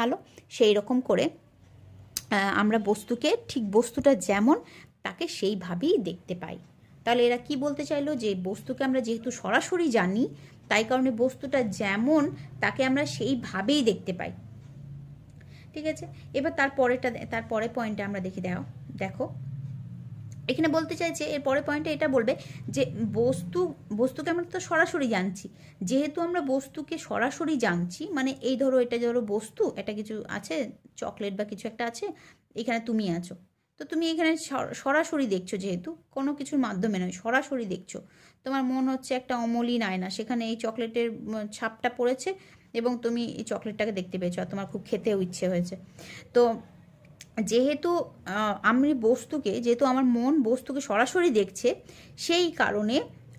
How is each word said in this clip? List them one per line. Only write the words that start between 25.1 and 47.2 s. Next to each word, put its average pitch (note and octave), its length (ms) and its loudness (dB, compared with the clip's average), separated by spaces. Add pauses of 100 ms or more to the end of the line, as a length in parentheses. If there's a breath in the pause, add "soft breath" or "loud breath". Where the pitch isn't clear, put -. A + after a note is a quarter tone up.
জানছি, F#3 300 -2 (440 loud breath)
যেহেতু D4 280 2 (100)
আমরা F4 140 0 (120)
বস্তুকে C#4+ 420 -4 (120)
সরাসরি C#4 480 0 (100)
জানছি, F3 360 0 (160)
মানে C4 140 2 (180)
এই C4 120 2
ধরো C4 240 4
এটা A#3+ 120 -2 (100)
ধরো A#3+ 140 2 (120)
বস্তু, A3 300 -2 (180)
এটা G#3+ 180 -6
কিছু G#3+ 160 -8 (220)
আছে, D#4+ 180 -6 (460)
চকলেট G3+ 380 -6
বা G#3 120 0
কিছু G3 200 -12
একটা A#3 200 -6
আছে, D#4 140 -8 (560 loud breath)
এখানে A#3 180 0 (100)
তুমি A3 160 0 (120)
আছো, F3+ 180 -8 (440)
তো D4+ 120 -10
তুমি E4 220 0
এখানে D#4+ 180 2 (160)
সর-, - 260 -4 (100)
সরাসরি D4 420 2 (100)
দেখছো, F#3 280 -4
যেহেতু F3+ 260 -4 (260)
কোনো C4+ 240 0
কিছুর C#4 260 -2
মাধ্যমে G3+ 360 0
নয়, F3+ 200 -2
সরাসরি B3+ 520 0
দেখছো। - 260 -10 (440 soft breath)
তোমার C4+ 280 0
মন C4 120 0 (100)
হচ্ছে C4 260 -6
একটা B3+ 140 -4 (120)
অমলিন A#3+ 440 0
আয়না, F#3 180 -2 (100)
সেখানে A#3 340 -2
এই A#3 140 -4
চকলেটের, A#3 440 -2
উম, A3 260 -8 (200)
ছাপটা A3+ 340 -4 (100)
পড়েছে B3+ 300 0 (500 loud breath)
এবং A#3+ 120 2 (120)
তুমি A#3 200 0 (160)
এই A3 120 -6
চকলেটটাকে G#3 480 -2
দেখতে F3+ 220 -6
পেয়েছো F3 220 -2
আর F3 80 -6
তোমার G3 200 -6
খুব F#3+ 180 -6
খেতেও G#3 360 2
ইচ্ছে F3+ 260 -4
হয়েছে। F3 240 0 (600 loud breath)
তো A#3+ 60 10 (1120)